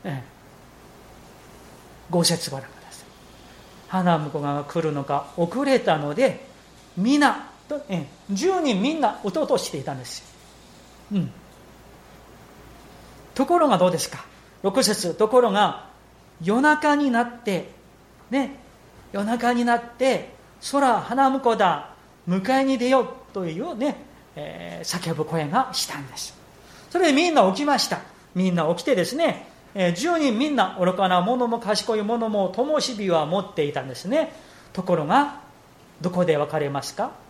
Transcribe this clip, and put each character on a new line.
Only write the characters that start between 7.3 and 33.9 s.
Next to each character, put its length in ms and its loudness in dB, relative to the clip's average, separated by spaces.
と、 100 -6
え 60 -4
え、 120 -4
十 320 0
人 200 0
み 120 0
ん 80 -2
な 220 0
う 80 -4
と 120 -2
う 40 -4
と 100 2
し 140 -4
て 60 -8
い 60 -8
た 100 -8
ん 60 -10
で 60 -14
す 140 -14
よ。 60 -20
う 80 -2
ん。 100 -4
と 120 0
こ 140 4
ろ 80 6
が 100 6
ど 100 6
う 40 4
で 60 -2
す 120 -4
か？ 160 -14
六 220 2
節、 300 0
と 160 2
こ 120 6
ろ 100 4
が 380 0
夜 180 2
中 340 4
に 160 2
な 100 2
っ 180 -4
て、 300 -4
ね、 300 -2
夜 140 -4
中 280 0
に 120 0
な 100 2
っ 80 -2
て、 500 -2
「空、 300 2
花 300 2
婿 240 2
だ、 340 2
迎 340 2
え 20 2
に 140 2
出 120 0
よ 120 6
う」 60 -2
と 120 -4
い 140 -6
う 160 -6
ね、 200 -2
え 500 -12
ー、 140 -6
叫 160 -4
ぶ 100 -4
声 220 -4
が 240 -2
し 160 -6
た 100 -10
ん 100 -12
で 100 -18
す。 180 -12
そ 80 -2
れ 80 4
で 60 4
み 160 4
ん 40 -2
な 160 6
起 100 -2
き 60 -2
ま 140 2
し 80 0
た。 140 -4
み 160 2
ん 40 0
な 120 0
起 80 2
き 80 -12
て 120 2
で 100 2
す 100 -8
ね、 340 -2
え 140 0
ー、 60 2
十 260 0
人 180 0
み 120 0
ん 60 -2
な 240 0
愚 140 2
か 140 2
な 140 4
者 260 0
も 120 -2
賢 360 -2
い 80 -2
者 260 -2
も 200 0
灯 300 0
火 300 -4
は 160 2
持 140 0
っ 140 -8
て 120 0
い 80 -4
た 80 -4
ん 80 -10
で 60 -10